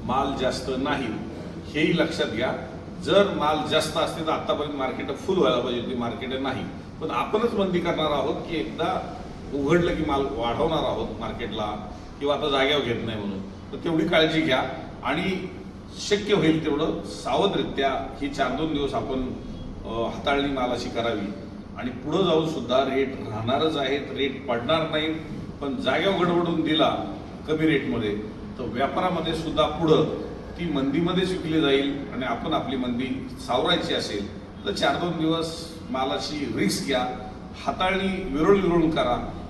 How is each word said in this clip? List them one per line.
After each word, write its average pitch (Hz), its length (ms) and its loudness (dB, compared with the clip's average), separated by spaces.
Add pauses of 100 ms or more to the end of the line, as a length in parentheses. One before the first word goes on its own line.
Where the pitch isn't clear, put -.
माल 131 340 0
जास्त 127 400 -2
नाही, 131 300 -2 (600)
हेही 165 300 2
लक्षात - 300 2
घ्या. 107 260 0 (500)
जर 190 300 6
माल 151 340 2
जास्त 156 300 0
असते 156 300 -2
तर - 40 0
आतापर्यंत 143 440 0
मार्केट 131 420 -4
फुल 190 200 0
व्हायला 127 220 6
पाहिजे 120 220 0
होती, 123 140 -4
मार्केट 120 340 -4
नाही. 131 360 -4 (360)
पण 185 100 -2
आपणच 220 420 2
मंदी 185 260 2
करणार 156 320 2
आहोत 165 240 0
की - 240 -4
एकदा - 560 -2 (380)
उघडलं 147 420 4
की 156 100 -2
माल 139 160 2 (100)
वाढवणार 143 520 0
आहोत 110 360 -4
मार्केटला, 110 680 -6 (300)
किंवा 143 160 2
आता 147 140 0
जागेवर 139 320 4
घेत 117 240 0
नाही 110 140 -4
म्हणून, 98 220 -4
तर - 420 -10
तेवढी 160 240 2
काळजी 160 340 4
घ्या 160 220 2 (400)
आणि 180 440 0 (520)
शक्य 208 340 2
होईल 160 320 4
तेवढं - 380 0
सावधरित्या 139 840 0 (320)
हे 143 60 -2
चार 135 220 0
दोन 151 240 -2
दिवस 143 200 0
आपण, 131 340 -2 (580)
अ, - 20 -8
हाताळणी 117 680 0
मालाची 123 360 -2
करावी. 110 440 -2 (440)
आणि 120 120 -6
पुढं 160 340 0
जाऊन 165 260 4
सुद्धा 123 340 2
रेट 131 320 2 (140)
राहणारच 135 480 2
आहेत, 139 240 0 (160)
रेट 131 300 -2
पडणार 156 420 2
नाही. 156 240 0 (480)
पण 139 140 -2
जागेवर 156 400 2
गडबडून 170 460 2
दिला - 360 4 (500)
कमी 156 200 2
रेटमध्ये 113 480 2 (440)
तर 131 40 -4
व्यापारामध्ये 160 720 0
सुद्धा 156 320 2
पुढं 156 360 6 (560)
ती 170 120 -2
मंदीमध्येच 170 600 2
विकली 160 300 0
जाईल. 139 520 2
आणि 127 120 -4
आपण 143 280 -2
आपली 135 220 0
मंदी 127 540 -2 (180)
सावरायची 156 460 2
असेल 117 320 -2 (400)
तर 202 60 -2
चार - 240 2
दोन 165 220 -2
दिवस 160 500 0 (220)
मालाची 139 640 -2
रिस्क 165 320 0
घ्या, 123 420 -2 (360)
हाताळणी 190 640 0
विरळ 160 260 6
विरळून 170 340 4
करा. 120 600 0